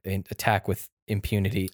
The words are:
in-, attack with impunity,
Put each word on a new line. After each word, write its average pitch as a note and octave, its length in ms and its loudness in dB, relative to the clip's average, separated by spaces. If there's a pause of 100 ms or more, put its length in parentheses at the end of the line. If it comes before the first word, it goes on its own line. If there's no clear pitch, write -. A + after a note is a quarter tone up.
in-, F#2+ 260 -2
attack - 380 0
with - 200 -2 (200)
impunity, G2+ 640 0